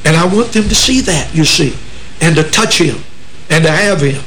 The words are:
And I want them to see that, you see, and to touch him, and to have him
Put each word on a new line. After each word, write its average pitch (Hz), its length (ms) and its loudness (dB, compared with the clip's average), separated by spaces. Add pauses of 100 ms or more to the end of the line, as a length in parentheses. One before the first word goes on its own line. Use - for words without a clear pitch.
And 156 120 4
I 175 100 2
want 214 260 0
them 214 160 0
to - 80 0
see 262 240 2
that, 160 340 -2
you 160 100 4
see, 139 300 0 (460)
and 160 160 4
to 156 80 4
touch - 340 0
him, 139 240 0 (480)
and 160 140 4
to 165 80 4
have 185 300 0
him 135 240 -2